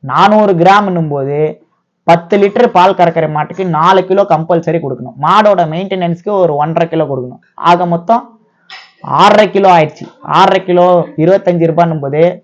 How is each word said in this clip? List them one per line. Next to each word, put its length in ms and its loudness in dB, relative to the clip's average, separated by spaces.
நானூறு 560 2
கிராம்னும் 520 2
போது 260 -4
பத்து 340 0
லிட்டர் 320 2
பால் 240 2
கறக்கிற 280 -4
மாட்டுக்கு 280 -6
நாலு 340 2
கிலோ 220 2
கம்பல்சரி 500 -2
கொடுக்கணும். 420 -10
மாடோட 380 2
மெயின்டெனன்ஸ்க்கு 600 -6
ஒரு 120 2
ஒன்றரை 260 -2
கிலோ 180 -2
கொடுக்கணும். 340 -10
ஆக 240 2
மொத்தம் 280 -2
ஆறரை 360 4
கிலோ 200 2
ஆயிடுச்சு. 300 -2
ஆறரை 300 2
கிலோ 180 2
இருபத்தஞ்சு 460 0
ரூபான்னும் 340 -2
போது 180 -2